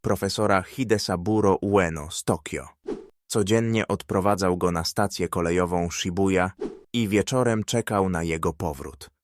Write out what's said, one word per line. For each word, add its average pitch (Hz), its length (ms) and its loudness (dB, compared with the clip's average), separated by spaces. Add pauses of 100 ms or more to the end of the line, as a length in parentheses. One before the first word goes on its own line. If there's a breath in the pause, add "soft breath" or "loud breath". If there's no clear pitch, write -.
profesora 101 600 0
Hidesaburo 104 960 2
Ueno 85 500 2
z - 140 -10
Tokio. 82 440 -4 (580)
Codziennie 113 640 2
odprowadzał 95 680 0
go 87 140 0
na 82 140 -2
stację 95 440 -2
kolejową 87 640 0
Shibuya 92 600 0 (420)
i 117 160 0
wieczorem 110 560 0
czekał 104 440 0
na 85 140 -2
jego 82 300 -2
powrót. 73 580 -8 (140)